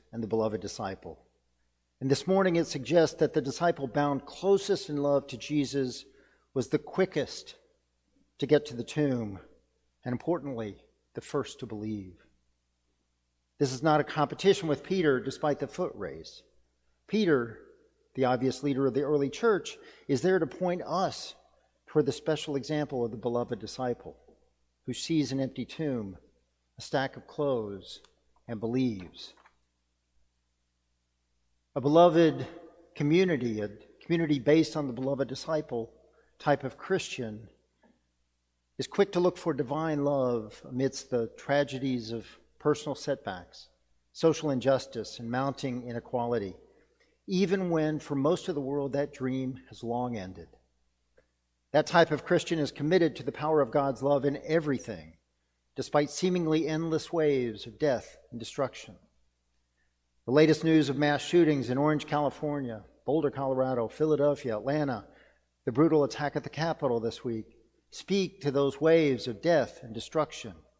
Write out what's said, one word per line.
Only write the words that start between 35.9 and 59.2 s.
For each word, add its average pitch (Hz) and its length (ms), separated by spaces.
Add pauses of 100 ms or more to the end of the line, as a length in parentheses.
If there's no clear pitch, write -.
type 143 260
of 127 120
Christian, 113 720 (1300)
is - 80
quick 202 260
to 180 80
look 175 180
for 160 160
divine 147 500
love 123 640
amidst 131 400
the 117 200 (100)
tragedies 131 720
of 113 160 (320)
personal 147 360
setbacks, - 760 (440)
social 156 380
injustice, 127 680
and 117 120
mounting 127 580
inequality, 117 680 (720)
even 185 440
when, 156 280
for - 160
most 151 340
of 175 60
the 143 60
world, 139 320
that 143 200
dream 131 460 (100)
has - 140
long 120 340
ended. 92 320 (1200)
That 147 140
type 170 240
of 147 140
Christian 175 340
is 143 120
committed 165 460
to - 60
the 131 100
power 151 280
of 123 100
God's 135 320
love 139 220
in 143 200
everything, 123 720 (600)
despite 147 340
seemingly 165 600
endless 160 440
waves 135 540
of 107 120
death 123 380 (140)
and 117 100
destruction. - 540 (1300)